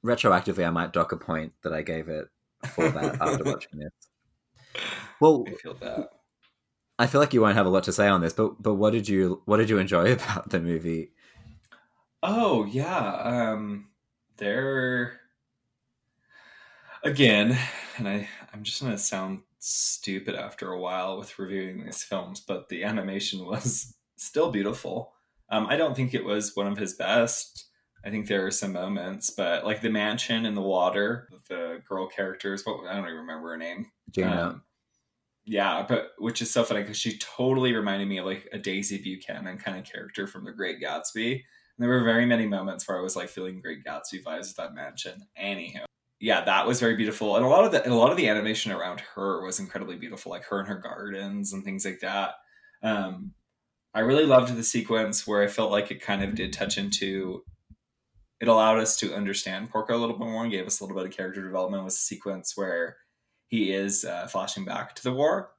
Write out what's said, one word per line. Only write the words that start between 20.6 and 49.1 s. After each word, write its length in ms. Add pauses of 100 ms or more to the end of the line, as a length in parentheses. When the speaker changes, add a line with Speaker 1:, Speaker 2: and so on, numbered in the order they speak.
Speaker 2:
a 80
while 380
with 200
reviewing 460
these 180
films, 380
but 280
the 160
animation 600
<laughs> 20
was 480 (220)
still 340
beautiful. 640 (340)
Um, 180
I 100
don't 200
think 180
it 100
was 300
one 120
of 120
his 160
best. 720 (380)
I 60
think 180
there 180
are 40
some 220
moments, 560
but, 380
like, 160
the 80
mansion 560
in 80
the 80
water, 680 (200)
the 380
girl 220
characters, 560
what, 240
I 60
don't 100
even 120
remember 340
her 80
name. 320 (200)
Speaker 1:
Gina. 320
Speaker 2:
Um, 200 (840)
yeah, 420
but 300
which 240
is 100
so 140
funny 200
'cause 120
she 220
totally 560
reminded 340
me 100
of, 60
like, 280
a 60
Daisy 440
Buchanan 560
kind 180
of 80
character 420
from 200
The 60
Great 280
Gatsby. 540
And 80 (360)
there 120
were 140
very 200
many 220
moments 420
where 80
I 60
was, 140
like, 120
feeling 320
Great 240
Gatsby 380
vibes 280
at 60
that 180
mansion. 520 (120)
Anywho, 460 (360)
yeah, 240
that 220
was 140
very 160
beautiful, 400
and 80
a 40
lot 160
of 80
the, 100
and 100
a 40
lot 160
of 40
the 120
animation 440
around 280 (140)